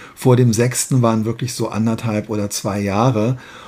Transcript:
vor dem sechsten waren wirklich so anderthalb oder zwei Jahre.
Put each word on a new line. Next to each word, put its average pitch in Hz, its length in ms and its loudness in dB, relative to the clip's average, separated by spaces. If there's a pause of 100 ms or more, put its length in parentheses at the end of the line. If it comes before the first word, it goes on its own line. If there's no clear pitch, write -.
(160)
vor 127 220 4
dem 120 160 4
sechsten 120 500 0
waren 113 200 2
wirklich 117 300 -6
so 113 160 -4
anderthalb 110 640 -2
oder 104 180 -4
zwei 101 300 -4
Jahre. 107 580 0 (300)